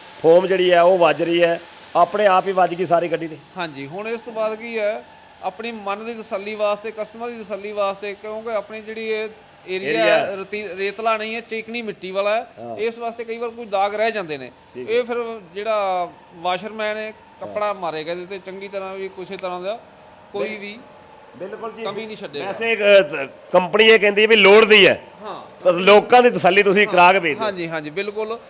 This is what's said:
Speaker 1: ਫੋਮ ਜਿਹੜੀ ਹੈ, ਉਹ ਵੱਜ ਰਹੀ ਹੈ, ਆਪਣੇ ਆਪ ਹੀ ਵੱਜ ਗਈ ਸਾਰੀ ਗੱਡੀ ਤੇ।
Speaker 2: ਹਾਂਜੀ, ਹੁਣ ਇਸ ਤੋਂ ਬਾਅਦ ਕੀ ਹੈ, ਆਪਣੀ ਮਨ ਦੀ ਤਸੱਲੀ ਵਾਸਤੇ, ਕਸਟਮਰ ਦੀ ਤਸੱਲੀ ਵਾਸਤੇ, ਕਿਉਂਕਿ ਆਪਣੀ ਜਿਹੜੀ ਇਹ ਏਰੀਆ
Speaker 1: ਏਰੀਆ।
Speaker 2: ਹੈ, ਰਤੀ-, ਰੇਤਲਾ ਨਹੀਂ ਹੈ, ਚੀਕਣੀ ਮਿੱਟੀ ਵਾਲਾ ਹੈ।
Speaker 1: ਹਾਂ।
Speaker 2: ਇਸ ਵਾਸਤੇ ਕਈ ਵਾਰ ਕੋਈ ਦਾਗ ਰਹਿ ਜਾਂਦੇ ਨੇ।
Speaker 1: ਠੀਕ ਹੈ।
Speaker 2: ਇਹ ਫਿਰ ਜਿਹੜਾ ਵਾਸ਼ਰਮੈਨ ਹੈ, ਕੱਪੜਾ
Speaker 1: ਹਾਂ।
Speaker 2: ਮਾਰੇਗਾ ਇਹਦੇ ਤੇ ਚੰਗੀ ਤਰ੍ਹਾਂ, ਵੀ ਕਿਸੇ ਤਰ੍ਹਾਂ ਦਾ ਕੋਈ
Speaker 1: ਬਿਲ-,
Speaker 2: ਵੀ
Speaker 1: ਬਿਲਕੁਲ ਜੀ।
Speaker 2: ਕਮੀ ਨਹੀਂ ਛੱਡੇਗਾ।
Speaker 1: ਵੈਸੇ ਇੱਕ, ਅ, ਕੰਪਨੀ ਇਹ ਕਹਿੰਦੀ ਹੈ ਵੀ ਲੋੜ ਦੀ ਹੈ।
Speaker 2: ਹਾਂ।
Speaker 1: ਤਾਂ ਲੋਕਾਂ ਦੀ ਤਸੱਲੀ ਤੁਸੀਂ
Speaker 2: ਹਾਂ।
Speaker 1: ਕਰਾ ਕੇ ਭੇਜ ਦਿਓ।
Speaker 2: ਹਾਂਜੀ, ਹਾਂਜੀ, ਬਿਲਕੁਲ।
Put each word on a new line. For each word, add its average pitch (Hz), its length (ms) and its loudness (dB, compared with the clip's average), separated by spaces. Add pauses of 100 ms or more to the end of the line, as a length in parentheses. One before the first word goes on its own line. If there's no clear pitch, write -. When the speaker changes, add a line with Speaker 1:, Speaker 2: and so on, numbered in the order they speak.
(220)
Speaker 1:
ਫੋਮ 175 260 6
ਜਿਹੜੀ 180 240 2
ਹੈ, 175 100 6
ਉਹ 185 160 6
ਵੱਜ 160 260 2
ਰਹੀ 170 200 2
ਹੈ, 170 180 2 (340)
ਆਪਣੇ 175 320 2
ਆਪ 185 200 4
ਹੀ 196 40 -2
ਵੱਜ 180 240 2
ਗਈ 180 100 -4
ਸਾਰੀ 170 220 2
ਗੱਡੀ 160 200 -4
ਤੇ। 156 100 -14 (200)
Speaker 2:
ਹਾਂਜੀ, 143 300 -10
ਹੁਣ 196 200 -12
ਇਸ 226 140 -8
ਤੋਂ 233 120 -16
ਬਾਅਦ 220 220 -4
ਕੀ 226 240 -8
ਹੈ, 214 260 -4 (380)
ਆਪਣੀ 226 280 -8
ਮਨ 208 340 -8
ਦੀ 233 80 -8
ਤਸੱਲੀ 214 420 -10
ਵਾਸਤੇ, 208 360 -4
ਕਸਟਮਰ 220 380 -12
ਦੀ 233 140 -12
ਤਸੱਲੀ 202 280 -10
ਵਾਸਤੇ, 202 420 -6
ਕਿਉਂਕਿ 220 380 -12
ਆਪਣੀ 214 300 -8
ਜਿਹੜੀ 220 280 -10
ਇਹ 214 200 -6 (380)
ਏਰੀਆ 190 220 -6
Speaker 1:
ਏਰੀਆ। 220 160 0
Speaker 2:
ਹੈ, 175 300 2
ਰਤੀ-, 190 420 -10
ਰੇਤਲਾ 208 400 -2
ਨਹੀਂ 220 180 -8
ਹੈ, 233 60 -8
ਚੀਕਣੀ 226 400 -10
ਮਿੱਟੀ 190 300 -10
ਵਾਲਾ 202 240 -2
ਹੈ। - 240 -6
Speaker 1:
ਹਾਂ। 117 180 -12
Speaker 2:
ਇਸ 226 220 -6
ਵਾਸਤੇ 233 240 -10
ਕਈ 226 140 -10
ਵਾਰ 233 120 -8
ਕੋਈ 233 160 -14
ਦਾਗ 202 300 -2
ਰਹਿ 220 160 0
ਜਾਂਦੇ 175 260 -8
ਨੇ। 127 140 -14 (220)
Speaker 1:
ਠੀਕ 123 160 -10
ਹੈ। 220 40 -2
Speaker 2:
ਇਹ 240 100 0
ਫਿਰ 233 360 -8 (140)
ਜਿਹੜਾ 196 560 -4 (260)
ਵਾਸ਼ਰਮੈਨ 208 640 -6
ਹੈ, 214 160 -12 (260)
ਕੱਪੜਾ 208 260 -6
Speaker 1:
ਹਾਂ। 208 80 -2
Speaker 2:
ਮਾਰੇਗਾ 160 380 -8
ਇਹਦੇ 180 140 -10
ਤੇ 190 200 -14
ਚੰਗੀ 196 220 -14
ਤਰ੍ਹਾਂ, 190 280 -10
ਵੀ 196 120 -10
ਕਿਸੇ 190 300 -14
ਤਰ੍ਹਾਂ 180 240 -8
ਦਾ 202 180 -8 (540)
ਕੋਈ 208 160 -4
Speaker 1:
ਬਿਲ-, 214 100 -12
Speaker 2:
ਵੀ 208 200 -14 (580)
Speaker 1:
ਬਿਲਕੁਲ 202 340 -12
ਜੀ। 226 120 -16
Speaker 2:
ਕਮੀ 208 220 -8
ਨਹੀਂ 214 120 -14
ਛੱਡੇਗਾ। 147 280 -10
Speaker 1:
ਵੈਸੇ 208 260 -4
ਇੱਕ, 214 100 -2
ਅ, 185 440 4 (260)
ਕੰਪਨੀ 180 320 4
ਇਹ 220 160 6
ਕਹਿੰਦੀ 202 220 2
ਹੈ 214 60 4
ਵੀ 220 80 6
ਲੋੜ 208 300 8
ਦੀ 202 220 8
ਹੈ। 120 160 2 (200)
Speaker 2:
ਹਾਂ। 175 400 -16
Speaker 1:
ਤਾਂ 180 100 4
ਲੋਕਾਂ 208 500 6
ਦੀ 247 60 6
ਤਸੱਲੀ 185 340 4
ਤੁਸੀਂ 202 220 4
Speaker 2:
ਹਾਂ। 202 80 -4
Speaker 1:
ਕਰਾ 180 200 8
ਕੇ 196 60 2
ਭੇਜ 165 180 -2
ਦਿਓ। 220 80 -4
Speaker 2:
ਹਾਂਜੀ, 185 220 -4
ਹਾਂਜੀ, 160 220 -8
ਬਿਲਕੁਲ। 208 500 -8 (100)